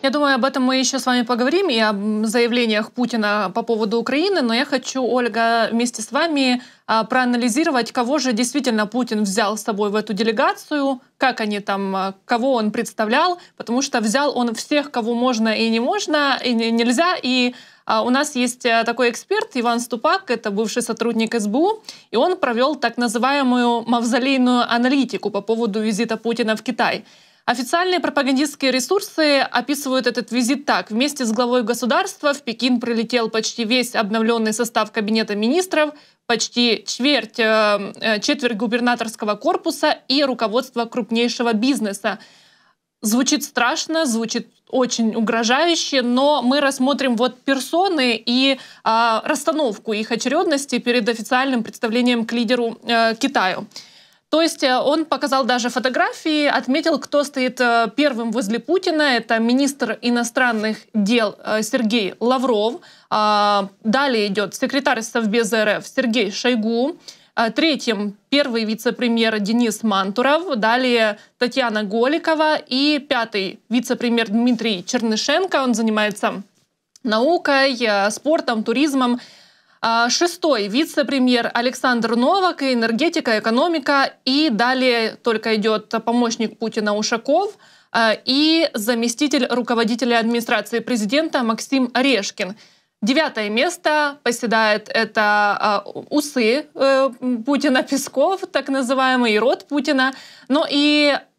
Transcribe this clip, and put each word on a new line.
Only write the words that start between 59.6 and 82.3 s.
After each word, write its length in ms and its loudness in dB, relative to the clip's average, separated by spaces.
иностранных 800 0
дел, 400 2
э, 180 -2
Сергей 560 0
Лавров. 640 0
А, 580 2
далее 440 2
идёт 260 -4
секретарь 480 -2
Совбеза 560 0
Р 100 2
Ф 180 -2
Сергей 440 0
Шойгу. 640 -2
А, 160 0
третьим 640 -2
первый 340 0
вице-премьер 720 0
Денис 440 0
Мантуров. 720 0
Далее 640 2
Татьяна 460 -2
Голикова 720 0
и 440 0
пятый 580 -4
вице-премьер 640 0
Дмитрий 520 0
Чернышенко. 800 0
Он 120 0
занимается 680 -2
наукой, 760 2
э, 320 2
спортом, 540 0
туризмом. 560 0
А, 260 2
шестой 580 0
вице-премьер 840 0
Александр 600 0
Новак, 480 2